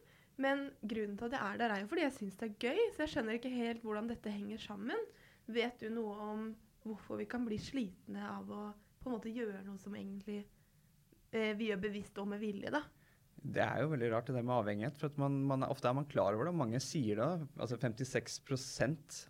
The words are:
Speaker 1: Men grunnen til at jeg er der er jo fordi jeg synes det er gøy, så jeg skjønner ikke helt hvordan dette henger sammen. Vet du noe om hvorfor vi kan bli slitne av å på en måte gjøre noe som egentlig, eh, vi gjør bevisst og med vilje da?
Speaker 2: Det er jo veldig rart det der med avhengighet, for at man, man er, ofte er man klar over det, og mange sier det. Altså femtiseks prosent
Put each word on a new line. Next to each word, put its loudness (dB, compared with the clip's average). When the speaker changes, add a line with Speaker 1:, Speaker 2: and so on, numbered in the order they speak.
Speaker 1:
Men 2
grunnen -2
til -2
at -2
jeg 0
er -2
der 2
er -2
jo -6
fordi 2
jeg 0
synes -6
det -2
er -2
gøy, 4
så -2
jeg 0
skjønner 2
ikke -4
helt 0
hvordan -2
dette -6
henger -4
sammen. -2
Vet 0
du -4
noe -2
om -4
hvorfor -6
vi -4
kan 0
bli 0
slitne -4
av -8
å -6
på -6
en 0
måte -6
gjøre -4
noe -10
som -8
egentlig, -8
eh, 2
vi 2
gjør 0
bevisst -4
og -2
med -2
vilje -2
da? 2
Speaker 2:
Det 0
er 4
jo 4
veldig 4
rart 2
det 2
der 2
med 4
avhengighet, 4
for 0
at -8
man, 4
man 4
er, 2
ofte 2
er 4
man 0
klar 4
over 2
det, 0
og 2
mange 2
sier 2
det. 2
Altså -2
femtiseks 0
prosent -2